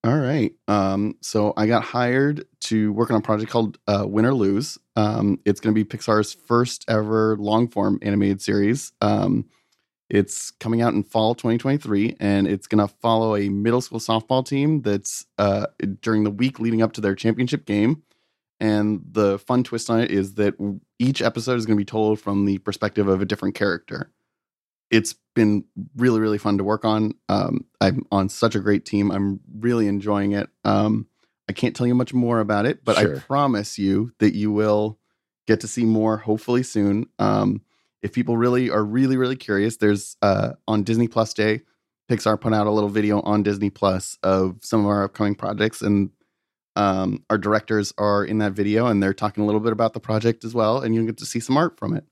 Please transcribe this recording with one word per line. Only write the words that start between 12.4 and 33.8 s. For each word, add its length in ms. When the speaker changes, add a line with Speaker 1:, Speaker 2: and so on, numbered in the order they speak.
Speaker 1:
it's 180
gonna 220
follow 480
a 140
middle 300
school 200
softball 440
team 380
that's, 460
uh, 300
during 220
the 80
week 280
leading 220
up 120
to 80
their 120
championship 520
game. 360
And 480
the 300
fun 260
twist 280
on 80
it 100
is 240
that 240
w-, 220
each 240
episode 360
is 100
gonna 100
be 80
told 340
from 260
the 120
perspective 500
of 140
a 40
different 280
character. 560
It's 240
been 300
really, 240
really 180
fun 220
to 40
work 220
on. 280
Um, 360
I'm 320
on 180
such 260
a 40
great 260
team. 240
I'm 300
really 280
enjoying 460
it. 160
Um, 420
I 40
can't 220
tell 120
you 80
much 180
more 260
about 260
it, 200
but 120
I 60
Speaker 2:
Sure. 180
Speaker 1:
promise 580
you 400